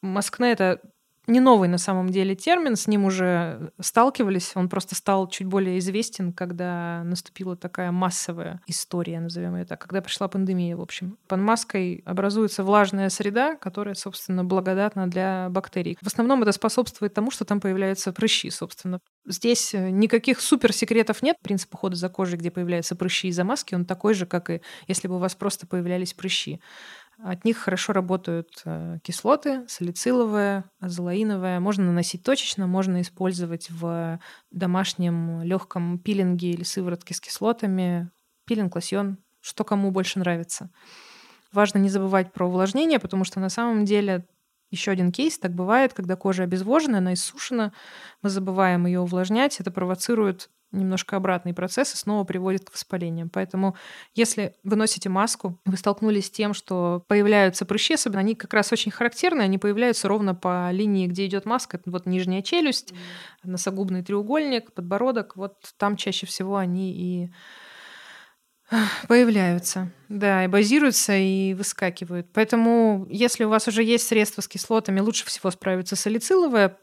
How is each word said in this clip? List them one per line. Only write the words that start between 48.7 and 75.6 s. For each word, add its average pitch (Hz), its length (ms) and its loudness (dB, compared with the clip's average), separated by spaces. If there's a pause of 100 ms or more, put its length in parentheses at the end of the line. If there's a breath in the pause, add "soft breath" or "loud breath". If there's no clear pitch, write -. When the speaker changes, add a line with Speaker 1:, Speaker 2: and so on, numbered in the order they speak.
Speaker 1:
ее 180 180 2
увлажнять, 185 560 0
это 185 120 -6
провоцирует 185 800 0 (220)
немножко 190 440 -2
обратный 185 380 -2
процесс 185 400 -2
и - 20 -6
снова 208 280 -2
приводит 190 440 -2
к - 60 -20
воспалениям. 170 560 -6
Поэтому, 190 460 -2 (400 loud breath)
если 220 360 0 (120)
вы 196 100 0
носите 214 340 0
маску, 190 560 -2
вы 190 120 0
столкнулись 202 500 0
с - 40 -10
тем, 208 240 -2
что 175 520 -2
появляются 202 580 6
прыщи, 214 300 0
особенно 208 260 0
они 214 140 2
как - 180 -10
раз 214 200 2
очень 220 180 0
характерны, 262 520 0
они 190 160 2
появляются 208 500 0
ровно 196 260 2
по 180 380 -2
линии, 196 340 2
где 180 200 -2
идет 196 200 -4
маска, 233 300 -4
это - 160 -10
вот 180 120 -4
нижняя 185 380 0
челюсть, 302 500 0
Speaker 2:
Мгм. 180 600 -14
Speaker 1:
носогубный 185 500 -4
треугольник, 233 720 -2
подбородок, 202 640 -2
вот 196 180 -10 (240)
там 202 180 0
чаще 196 300 -4
всего 196 300 -4
они 185 360 -2
и 175 380 -4 (1800 loud breath)
появляются, 185 840 4 (160)
да, 196 360 2
и 185 40 0
базируются, 214 680 4
и 190 380 2
выскакивают. 180 800 -4
Поэтому, 226 720 4
если 240 360 0
у 214 40 2
вас 214 200 2
уже 226 160 2
есть 233 240 2
средства 214 340 2
с - 60 -8
кислотами, 208 500 0
лучше 214 260 0
всего - 280 -4
справиться 185 420 -2